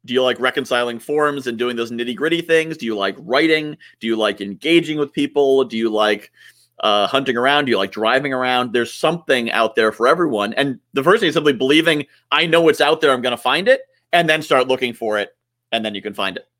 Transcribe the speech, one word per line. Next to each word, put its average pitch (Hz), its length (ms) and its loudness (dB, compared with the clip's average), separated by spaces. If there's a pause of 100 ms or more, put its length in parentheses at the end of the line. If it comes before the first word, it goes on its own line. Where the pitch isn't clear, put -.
do 123 80 -10
you 123 100 2
like 123 180 0
reconciling 120 580 -2
forms 147 480 -2
and 120 100 -6
doing 123 200 -4
those 117 140 -6
nitty 117 260 -6
gritty 165 260 -2
things? 160 340 0
Do 120 80 -12
you 110 120 -4
like 98 240 -4
writing? 151 580 -2 (220)
Do 113 60 -8
you 113 100 0
like 107 260 -2
engaging 151 560 0
with 143 140 -4
people? 143 520 2
Do 113 140 -6
you 113 100 0
like, 107 440 0 (480)
uh, 104 260 2
hunting 135 300 -2
around? 139 300 2
Do 123 40 -4
you 104 80 2
like 95 140 -2
driving 131 400 0
around? 127 400 -2
There's 120 200 0
something 151 600 -2
out 110 240 0
there 113 160 2
for 120 160 0
everyone. 135 460 0
And 139 260 -2 (120)
the 135 120 -2
first 202 160 4
thing 185 80 0
is 147 60 -2
simply 151 180 2
believing, 147 520 2 (280)
"I 160 140 2
know 165 220 4
it's 147 120 2
out 156 200 2
there, 143 120 4
I'm 123 100 0
gonna 123 140 -2
find 156 320 0
it," 262 140 2 (300)
and 170 160 4
then 156 140 2
start 131 240 2
looking 127 260 0
for 107 260 -4
it, - 180 -6 (340)
and 113 140 -2
then 107 100 -4
you 98 80 -10
can 104 120 -10
find 95 220 -4
it. - 120 -14 (100)